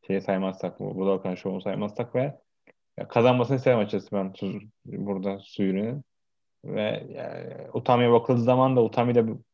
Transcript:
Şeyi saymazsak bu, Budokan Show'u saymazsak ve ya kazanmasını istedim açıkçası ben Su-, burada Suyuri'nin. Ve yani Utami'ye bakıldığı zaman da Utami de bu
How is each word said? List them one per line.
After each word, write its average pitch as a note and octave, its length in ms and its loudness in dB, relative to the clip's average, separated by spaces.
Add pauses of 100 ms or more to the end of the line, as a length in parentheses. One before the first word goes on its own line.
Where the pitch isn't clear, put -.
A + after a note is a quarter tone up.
Şeyi F#2+ 140 -2
saymazsak F#2+ 600 -4
bu, G2 160 -8
Budokan F#2+ 380 -2
Show'u F#2+ 260 -6
saymazsak G#2 540 -6
ve C3+ 240 -2 (600)
ya G2 100 -10
kazanmasını B2 480 2
istedim B2 220 2
açıkçası G#2 380 -4
ben F#2+ 160 -4
Su-, - 280 -8 (240)
burada G2 540 -6
Suyuri'nin. G2+ 640 -4 (640)
Ve G#2+ 440 -4
yani - 640 -12
Utami'ye A#2+ 400 4
bakıldığı A#2+ 300 4
zaman B2+ 340 4
da A#2 80 6
Utami A#2+ 300 0
de A2+ 140 4
bu - 140 -8 (120)